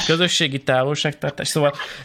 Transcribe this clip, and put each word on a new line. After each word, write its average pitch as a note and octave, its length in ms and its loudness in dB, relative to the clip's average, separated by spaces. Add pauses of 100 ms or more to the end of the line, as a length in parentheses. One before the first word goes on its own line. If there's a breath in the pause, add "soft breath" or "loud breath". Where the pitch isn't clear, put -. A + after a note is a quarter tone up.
közösségi D#3+ 560 2
távolságtartás. D3 840 0
Szóval, C#3+ 240 2 (320 loud breath)